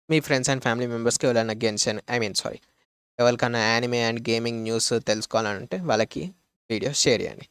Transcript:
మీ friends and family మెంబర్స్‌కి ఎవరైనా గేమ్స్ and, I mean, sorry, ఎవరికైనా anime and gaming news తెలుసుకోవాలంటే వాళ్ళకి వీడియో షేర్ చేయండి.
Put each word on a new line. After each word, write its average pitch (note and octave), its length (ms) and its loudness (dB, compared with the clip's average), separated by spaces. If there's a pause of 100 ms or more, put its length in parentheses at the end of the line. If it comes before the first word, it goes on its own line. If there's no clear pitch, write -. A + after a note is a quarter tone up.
(100)
మీ D#3+ 100 4
friends C3 320 0
and C3 140 0
family A#2+ 220 0
మెంబర్స్‌కి A#2 380 0
ఎవరైనా A2+ 280 2
గేమ్స్ A2 340 0
and, G#2+ 120 -2 (160)
I - 60 2
mean, G2 200 -2
sorry, - 180 -6 (600)
ఎవరికైనా A#2+ 580 2
anime A#2+ 200 0 (120)
and A#2 180 -4
gaming A#2 280 0 (120)
news A2+ 340 0
తెలుసుకోవాలంటే G#2+ 760 -2
వాళ్ళకి C#3 460 0 (480)
వీడియో A2+ 220 -2
షేర్ A#2 300 2
చేయండి. - 280 -10